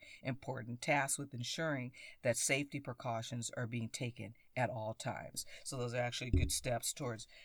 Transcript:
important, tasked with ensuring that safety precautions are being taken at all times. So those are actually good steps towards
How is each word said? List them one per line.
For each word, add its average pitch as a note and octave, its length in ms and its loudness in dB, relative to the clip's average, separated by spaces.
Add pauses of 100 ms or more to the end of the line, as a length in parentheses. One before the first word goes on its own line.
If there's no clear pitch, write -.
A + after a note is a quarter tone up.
(220)
important, A#2+ 580 -4
tasked C#3+ 380 4
with C#3+ 160 -6
ensuring B2+ 580 0 (300)
that A#2+ 160 4
safety C#3+ 420 4
precautions A#2+ 800 -2
are B2+ 80 0
being A2+ 240 -2
taken A#2 460 -4 (200)
at B2+ 140 4
all A2 240 -2
times. - 540 -4 (160)
So - 120 -6
those A#2+ 200 -2
are B2 120 4
actually A#2+ 220 -4
good - 220 8
steps - 420 0
towards A#2 320 -2 (200)